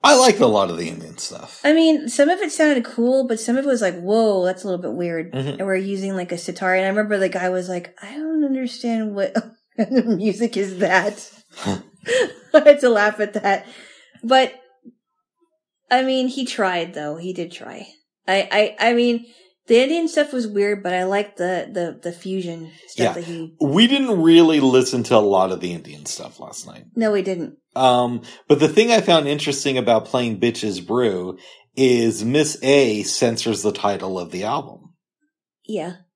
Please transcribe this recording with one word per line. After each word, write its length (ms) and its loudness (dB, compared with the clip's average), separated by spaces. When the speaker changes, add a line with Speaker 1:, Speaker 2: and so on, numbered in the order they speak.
Speaker 1:
I 140 8
liked 220 6
a 80 6
lot 240 2
of 60 -6
the 120 -4
Indian 300 -14
stuff. 440 -14
Speaker 2:
I 100 4
mean, 360 2
some 200 2
of 100 0
it 120 -4
sounded 320 2
cool, 440 0
but 120 -4
some 160 -2
of 100 -2
it 20 -2
was 160 0
like, 180 -2
"Whoa, 420 2
that's 200 -4
a 40 -8
little 140 -4
bit 160 -6
weird." 340 -6
Speaker 1:
Mm-hmm. 180 -6
Speaker 2:
And 80 -
we're 80 -2
using, 400 -4
like, 160 -6
a 80 -8
sitar. 340 -4
And 120 2
I 40 0
remember 300 0
the 100 2
guy 200 -2
was 200 -4
like, 320 -8
"I 140 -16
don't 280 -2
understand 720 -4
what 220 -4
<laughs> 420 -8
kind 220 2
of 80 0
music 500 0
is 220 -4
that." 600 0
Speaker 1:
<laughs> 40 -20
Speaker 2:
<laughs> 1000 -4
I 100 10
had 140 8
to 100 4
laugh 300 2
at 140 -4
that. 340 -2
But, 360 2
I 100 4
mean, 280 0
he 160 -6
tried, 500 -4
though. 220 -8
He 140 -10
did 200 -10
try. 340 -16
I, 520 0
I, 100 2
I 60 2
mean, 320 0
the 160 6
Indian 240 0
stuff 260 -2
was 140 -4
weird, 340 -2
but 140 -4
I 80 0
liked 340 -4
the, 340 -4
the, 300 -6
the 100 -8
fusion 600 -10
stuff 180 -4
Speaker 1:
Yeah. 80 0
Speaker 2:
that 120 -8
he 360 -12
Speaker 1:
We 240 4
didn't 340 0
really 420 6
listen 420 2
to 120 2
a 40 8
lot 320 2
of 100 -6
the 120 -6
Indian 340 -16
stuff 320 -14
last 260 -16
night. 200 -20
Speaker 2:
No, 160 0
we 100 0
didn't. 360 -6
Speaker 1:
Um, 500 2
but 100 6
the 80 4
thing 240 4
I 80 6
found 300 2
interesting 480 -4
about 280 2
playing 360 -4
Bitches 440 -4
Brew 520 -2
is 480 2
Miss 380 0
A 400 2
censors 580 -2
the 100 0
title 480 -4
of 120 -10
the 120 -8
album. 500 -8
Speaker 2:
Yeah. 320 -10